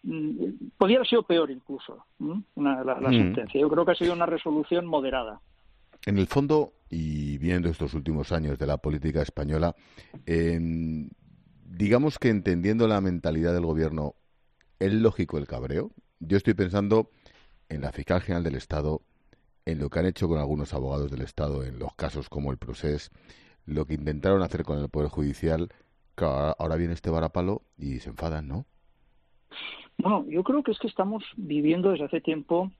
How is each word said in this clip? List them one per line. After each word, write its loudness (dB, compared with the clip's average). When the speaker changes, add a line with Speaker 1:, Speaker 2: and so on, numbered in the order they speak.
Speaker 1:
mm, -4
podría 6
haber 2
sido 4
peor 2
incluso, -12
¿m? -4
Una, 0
la, -2
la 2
Speaker 2:
Mm. 6
Speaker 1:
sentencia. 2
Yo 4
creo 4
que 4
ha 4
sido 2
una 2
resolución 0
moderada. -2
Speaker 2:
En 2
el 6
fondo, 2
y -2
viendo 2
estos -2
últimos -2
años 0
de -2
la 0
política -2
española, 0
em, 0
digamos 2
que 2
entendiendo 4
la 4
mentalidad 0
del 2
gobierno, -2
¿es 2
lógico 2
el -4
cabreo? -4
Yo 0
estoy 4
pensando 2
en -6
la -6
fiscal 0
general -2
del -2
Estado, -4
en -2
lo -2
que -2
han 2
hecho 0
con 2
algunos -2
abogados -2
del -6
Estado, -4
en -8
los -10
casos -8
como -4
el -4
Procés, -6
lo -2
que -4
intentaron 2
hacer -2
con -2
el -4
Poder -2
Judicial, -2
que 0
ahora, 0
ahora -2
viene 0
este -4
varapalo 0
y -6
se -12
enfadan, -6
¿no? -6
Speaker 1:
Bueno, 2
yo 0
creo 2
que 0
es -2
que -6
estamos -2
viviendo 2
desde 0
hace -2
tiempo 0